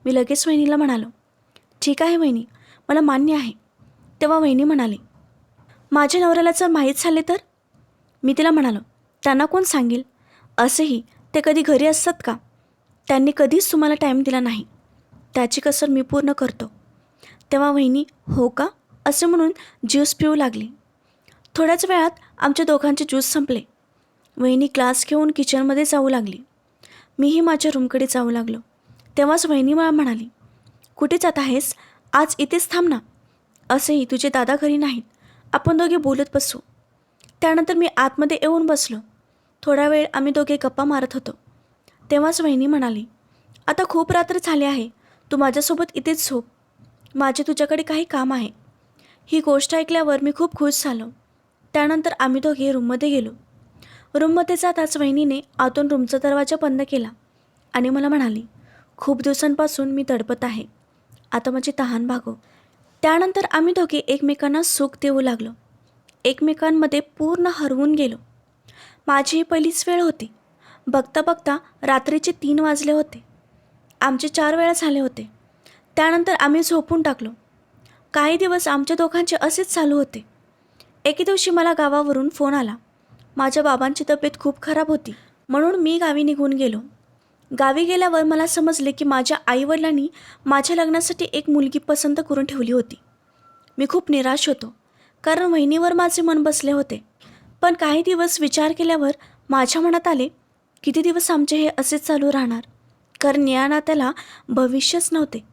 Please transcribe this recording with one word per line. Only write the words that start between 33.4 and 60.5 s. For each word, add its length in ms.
असेही 360
तुझे 240
दादा 320
घरी 160
नाहीत, 240
आपण 240
दोघे 200
बोलत 280
बसू." 240
त्यानंतर 320
मी 140
आतमध्ये 440
येऊन 240
बसलो. 320
थोडा 240
वेळ 260
आम्ही 180
दोघे 320
गप्पा 200
मारत 300
होतो. 180
तेव्हाच 300
वहिनी 240
म्हणाली, 400
"आता 160
खूप 280
रात्र 320
झाली 200
आहे, 260
तू 60
माझ्यासोबत 460
इथेच 360
झोप, 160
माझे 320
तुझ्याकडे 360
काही 200
काम 300
आहे." 160
ही 140
गोष्ट 360
ऐकल्यावर 460
मी 140
खूप 220
खुश 260
झालो. 220
त्यानंतर 460
आम्ही 220
दोघे 300
रूममध्ये 380
गेलो. 200
रूममध्ये 440
जाताच 380
वहिनीने 440
आतून 280
रूमचा 360
दरवाजा 380
बंद 280
केला 200
आणि 160
मला 180
म्हणाली, 360
"खूप 240
दिवसांपासून 680
मी 180
तडपत 340
आहे, 220